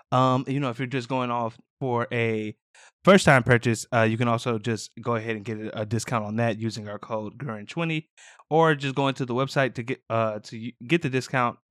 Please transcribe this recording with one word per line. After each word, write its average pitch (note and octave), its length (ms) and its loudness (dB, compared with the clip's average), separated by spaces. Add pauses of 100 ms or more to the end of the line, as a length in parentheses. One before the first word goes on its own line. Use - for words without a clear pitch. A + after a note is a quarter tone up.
(100)
um, C3 380 4
you C3+ 100 -2
know, C#3 120 -2
if A2+ 100 -8
you're C3 80 -4
just A#2+ 200 -6
going B2+ 220 -2
off A#2 260 -4 (240)
for A#2+ 320 -2
a A2 440 -2 (480)
first - 200 8
time C3 200 6
purchase, A#2 500 2
uh, A2+ 80 4
you A2 160 2
can A#2+ 80 0
also A#2 320 0
just A2 320 -6 (100)
go A#2 140 -2
ahead A2 220 -4
and G2+ 80 -10
get A2 160 -8
a, G#2+ 220 -6
a G#2+ 40 -6
discount A2 380 -2
on G#2+ 120 -6
that A2+ 220 0
using A2 300 -6
our G#2 100 -8
code A2 400 -8
Gurin G#2+ 300 -10
twenty, E3 400 -4 (420)
or D#3+ 240 6
just C3+ 220 -4
going C3+ 180 2
to C3+ 100 -4
the A#2+ 100 -2
website C3 400 0
to A#2 100 -8
get, B2 160 -6 (100)
uh, A2 300 0
to - 200 -16
y-, A#2+ 120 -10 (160)
get E3 140 2
the C#3+ 80 -2
discount B2 460 0 (140)